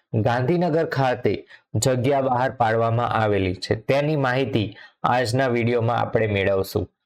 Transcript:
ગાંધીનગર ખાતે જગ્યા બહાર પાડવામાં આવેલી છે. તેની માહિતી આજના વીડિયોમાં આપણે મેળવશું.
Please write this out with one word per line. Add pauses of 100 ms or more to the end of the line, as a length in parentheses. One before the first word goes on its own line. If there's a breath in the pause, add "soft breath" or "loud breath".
(200)
ગાંધીનગર
ખાતે (400 loud breath)
જગ્યા
બહાર
પાડવામાં
આવેલી
છે.
તેની
માહિતી (360 loud breath)
આજના
વીડિયોમાં
આપણે
મેળવશું. (160)